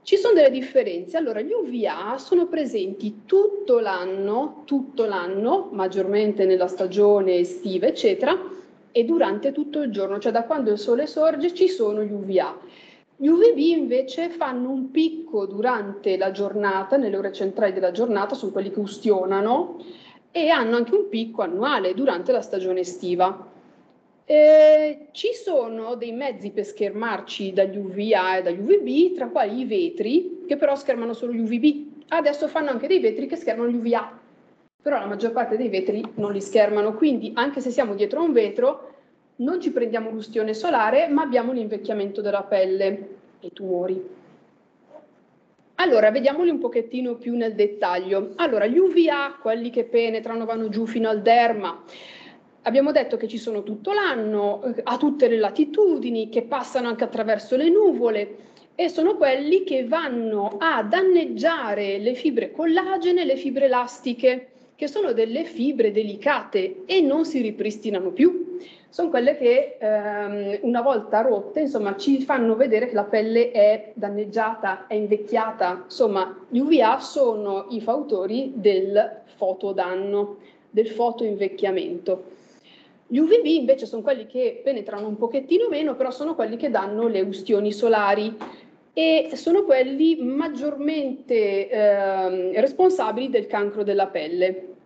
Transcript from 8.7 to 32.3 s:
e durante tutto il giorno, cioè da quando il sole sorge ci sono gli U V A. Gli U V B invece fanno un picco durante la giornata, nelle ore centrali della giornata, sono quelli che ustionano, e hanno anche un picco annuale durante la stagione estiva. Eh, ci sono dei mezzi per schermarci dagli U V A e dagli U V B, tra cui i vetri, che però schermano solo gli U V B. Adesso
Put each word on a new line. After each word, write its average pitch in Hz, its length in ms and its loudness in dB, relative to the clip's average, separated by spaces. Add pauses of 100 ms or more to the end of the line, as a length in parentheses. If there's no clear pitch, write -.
e 240 140 2
durante 233 480 0
tutto 294 300 -4
il 254 80 -4
giorno, 196 280 -4
cioè 220 140 -2
da 233 120 0
quando 277 260 -2
il 208 80 0
sole 254 280 0
sorge 311 460 0
ci 370 160 4
sono 214 360 -2
gli 202 80 -6
U 202 120 -6
V 190 140 0
A. - 200 -2 (580)
Gli 277 100 -2
U 330 100 6
V 453 160 6
B 269 60 0
invece 294 720 0
fanno 254 400 -4
un 269 200 -6
picco 311 540 -2
durante 202 720 -2
la 190 140 0
giornata, 202 680 -2
nelle 208 220 0
ore 196 160 -6
centrali 196 400 -2
della 185 160 0
giornata, 208 440 -2
sono 196 180 -6
quelli 196 180 -4
che - 100 -4
ustionano, 202 960 0 (600)
e 320 120 2
hanno 240 260 2
anche 233 220 0
un 403 120 2
picco 226 340 -4
annuale 196 520 0
durante 208 380 0
la 233 80 2
stagione 185 400 -4
estiva. 180 720 -2 (720)
Eh, 311 880 8
ci 453 200 -4
sono 226 640 -2
dei 233 160 -8
mezzi 226 400 -8
per 202 140 -4
schermarci 202 880 -4
dagli 196 240 2
U 196 120 -6
V 202 240 -4
A 185 260 2
e 185 40 -2
dagli 175 160 -2
U 202 60 -6
V 381 160 6
B, 311 340 2
tra 262 140 -6
cui 247 320 -2
i 262 40 -4
vetri, 214 840 -2
che 285 80 0
però 277 180 2
schermano 233 380 -4
solo 240 200 -6
gli 233 60 -4
U 226 60 -2
V 226 160 -2
B. 294 260 2 (220)
Adesso 294 400 0